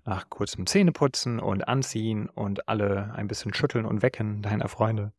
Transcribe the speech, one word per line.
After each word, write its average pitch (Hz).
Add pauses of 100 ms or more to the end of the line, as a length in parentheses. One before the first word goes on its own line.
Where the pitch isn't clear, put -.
nach 92
kurzem -
Zähneputzen 143
und 98
Anziehen 113
und 101
alle 101
ein 104
bisschen 104
schütteln 117
und 107
wecken 107
deiner 104
Freunde 107